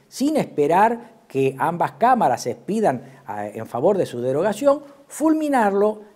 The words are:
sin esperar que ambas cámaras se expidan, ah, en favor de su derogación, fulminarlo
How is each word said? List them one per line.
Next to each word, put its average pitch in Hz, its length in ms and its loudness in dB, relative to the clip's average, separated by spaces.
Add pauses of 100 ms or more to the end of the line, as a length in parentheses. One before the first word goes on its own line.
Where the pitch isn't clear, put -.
sin 294 280 -2
esperar 196 920 0
que 135 300 0
ambas 160 340 -2
cámaras 202 500 2
se 123 100 -4
expidan, 175 500 -2 (240)
ah, 104 200 -8
en 110 200 -10
favor 175 320 0
de 135 80 0
su 120 140 -10
derogación, 208 640 0 (260)
fulminarlo 233 920 0 (140)